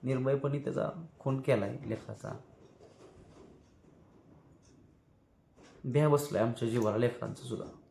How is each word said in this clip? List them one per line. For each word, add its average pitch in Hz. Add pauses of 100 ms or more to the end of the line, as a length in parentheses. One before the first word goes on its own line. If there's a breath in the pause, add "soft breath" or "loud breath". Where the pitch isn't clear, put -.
निर्भयपणे 135
त्याचा - (300)
खून 135
केलाय 117
लेकराचा. 110 (3500)
भ्या 147
बसलाय 143
आमच्या 117
जीवाला 110
लेकरांचं 117
सुद्धा. 123 (240)